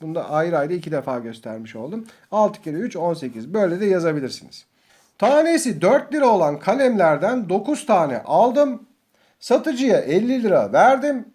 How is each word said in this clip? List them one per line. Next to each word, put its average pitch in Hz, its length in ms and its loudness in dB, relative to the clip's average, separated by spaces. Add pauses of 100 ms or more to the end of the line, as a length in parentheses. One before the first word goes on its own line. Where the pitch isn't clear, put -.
Bunu 160 140 -8
da 151 140 -6
ayrı 160 280 0
ayrı 147 160 -2
iki 165 180 -8
defa 131 280 -4
göstermiş 113 560 -14
oldum. 180 300 -10 (260)
Altı 208 300 0
kere 156 140 -8
üç, 220 200 -6
on 170 180 -2
sekiz. 131 400 -10
Böyle 185 260 0
de 214 60 -2
yazabilirsiniz. 165 800 -2 (520)
Tanesi 294 640 2
dört 226 320 2
lira 285 140 2
olan 160 320 2
kalemlerden 202 880 0
dokuz 220 360 -2
tane 165 380 0
aldım. 240 600 2 (560)
Satıcıya 254 580 0
elli 226 460 0
lira 127 300 2
verdim. 254 600 2